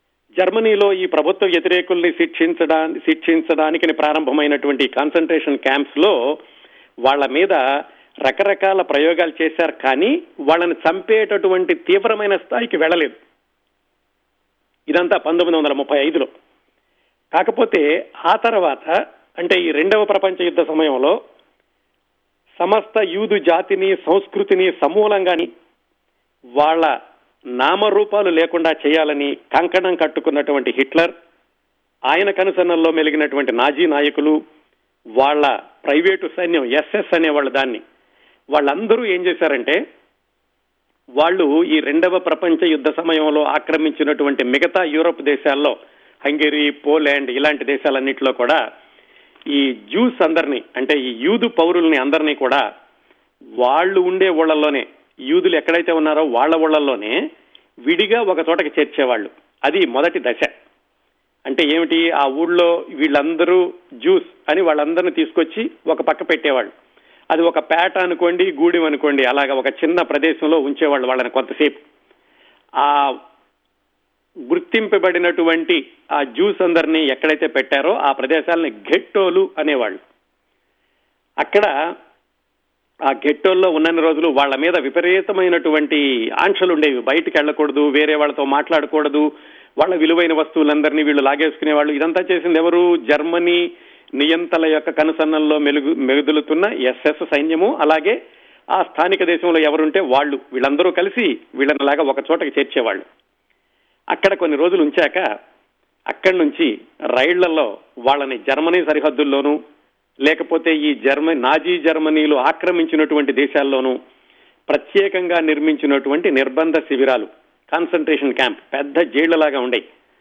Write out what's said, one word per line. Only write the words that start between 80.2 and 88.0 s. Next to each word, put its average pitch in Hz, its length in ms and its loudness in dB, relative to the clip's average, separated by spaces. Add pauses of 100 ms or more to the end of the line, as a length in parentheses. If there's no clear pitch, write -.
అక్కడ 165 560 0 (1080)
ఆ 139 100 0
ఘెట్టోల్లో 185 580 0
ఉన్నన్ని 160 320 0
రోజులు 160 260 2
వాళ్ళ 139 280 2
మీద 170 220 0
విపరీతమైనటువంటి 156 1500 0
ఆంక్షలు 185 420 0
ఉండేవి. 147 300 0
బయటికి 156 360 -2
వెళ్ళకూడదు, 147 500 0
వేరే 151 260 2